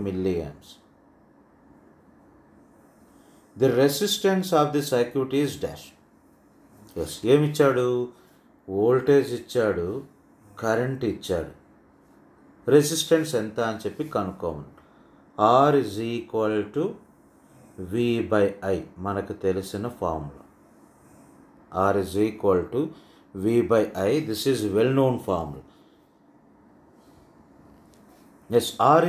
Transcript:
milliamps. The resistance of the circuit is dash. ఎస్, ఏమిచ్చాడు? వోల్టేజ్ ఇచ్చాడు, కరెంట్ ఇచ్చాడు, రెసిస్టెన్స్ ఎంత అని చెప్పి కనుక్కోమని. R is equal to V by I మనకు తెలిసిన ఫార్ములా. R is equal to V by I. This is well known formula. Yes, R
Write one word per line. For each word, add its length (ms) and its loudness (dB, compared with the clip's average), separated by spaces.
milliamps. 640 -4
The 80 6
resistance 680 2
of 140 2
the 160 0
circuit 400 0
is 80 -2
dash. 200 -10
ఎస్, 140 -10
ఏమిచ్చాడు? 540 2
వోల్టేజ్ 720 2
ఇచ్చాడు, 480 -2
కరెంట్ 400 -2
ఇచ్చాడు, 400 -6
రెసిస్టెన్స్ 680 2
ఎంత 180 -6
అని 140 -10
చెప్పి 180 -6
కనుక్కోమని. 580 -6
R 320 6
is 100 -8
equal 440 -4
to 80 -2
V 20 -6
by 120 4
I 20 0
మనకు 260 -4
తెలిసిన 420 -4
ఫార్ములా. 420 -6
R 280 2
is 100 -6
equal 360 0
to 80 -2
V 180 2
by 120 4
I. 40 2
This 220 -6
is 100 -2
well 220 2
known 180 2
formula. 420 -6
Yes, 180 4
R 300 6